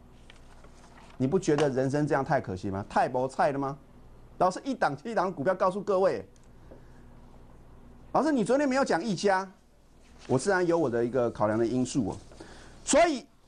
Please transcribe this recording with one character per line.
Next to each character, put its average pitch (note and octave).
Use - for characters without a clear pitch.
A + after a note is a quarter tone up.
你 B2+
不 E3
觉 D3+
得 D3
人 C3
生 D3
这 D3+
样 C#3
太 C3+
可 F#2+
惜 G2+
吗？ G2
太 F#3
没 B2+
菜 D#3
了 C3+
吗？ C#3
老 -
师 C#4+
一 C4+
档 D3+
接 A#3
一 A3
档 F#3
股 C#3
票 F#3
告 F#3
诉 G3
各 F#3
位， D3
老 G3
师 D#4
你 B3
昨 A3+
天 D4
没 B3+
有 C4+
讲 E3+
一 G#3+
家， F#3+
我 B2+
自 G3
然 F3+
有 E3+
我 D#3
的 A#2
一 A#2
个 A#2+
考 G#2+
量 G#2+
的 A#2
因 B2+
素 B2+
啊。 -
所 E4
以 C4+